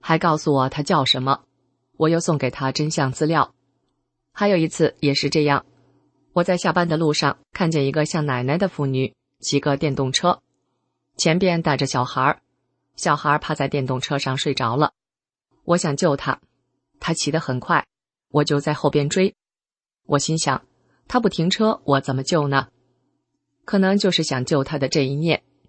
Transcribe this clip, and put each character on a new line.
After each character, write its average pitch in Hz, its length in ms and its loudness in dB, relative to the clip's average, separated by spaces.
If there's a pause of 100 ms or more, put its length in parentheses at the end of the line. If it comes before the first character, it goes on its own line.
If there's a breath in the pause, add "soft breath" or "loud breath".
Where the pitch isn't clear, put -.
还 160 160 0
告 160 180 2
诉 151 180 0
我 131 140 2
他 147 160 -6
叫 147 220 2
什 127 180 -2
么， 135 220 -2 (500)
我 160 140 2
又 165 100 2
送 165 180 0
给 131 140 0
他 131 220 -4
真 151 180 -2
相 139 180 0
资 143 160 -2
料。 156 280 0 (760)
还 208 180 0
有 190 80 4
一 160 100 2
次 156 320 0
也 139 160 2
是 143 160 -2
这 151 140 2
样， 143 200 2 (680)
我 175 120 0
在 180 140 0
下 175 140 -2
班 175 160 2
的 160 80 0
路 156 160 2
上 147 280 0 (140)
看 165 180 0
见 143 160 0
一 135 40 0
个 147 140 0
像 156 220 -4
奶 123 160 -2
奶 135 120 0
的 190 120 0
妇 147 180 -4
女 131 300 -2 (240)
骑 - 200 -2
个 139 180 0
电 143 180 -2
动 131 160 -2
车， - 320 0 (720)
前 165 240 2
边 175 240 2
带 151 120 2
着 139 120 -2
小 127 180 -2
孩 127 160 -4
儿， 139 200 0 (540)
小 156 200 0
孩 147 160 -2
儿 151 80 2
趴 - 160 -4
在 139 120 -2
电 135 200 -2
动 131 120 -2
车 139 200 -2
上 131 180 -4
睡 143 160 -2
着 120 220 -2
了。 147 180 0 (680)
我 170 120 2
想 151 220 -2
救 156 180 2
他， - 240 -6 (600)
他 165 160 -2
骑 - 160 -4
得 160 80 0
很 127 200 -4
快， 156 280 -2 (420)
我 147 140 2
就 143 160 0
在 147 160 -2
后 143 160 0
边 143 180 0
追。 190 240 2 (720)
我 143 140 2
心 160 180 -2
想， 139 260 -2 (440)
他 254 120 0
不 233 80 0
停 170 220 0
车， 220 340 0
我 139 160 2
怎 135 160 -4
么 135 60 -2
救 147 260 0
呢？ 139 200 0 (1000)
可 202 140 0
能 190 180 4
就 202 140 2
是 170 100 -2
想 127 240 -4
救 143 180 0
他 156 140 -4
的 135 100 -2
这 143 160 0
一 135 120 -2
念， 156 260 0 (280)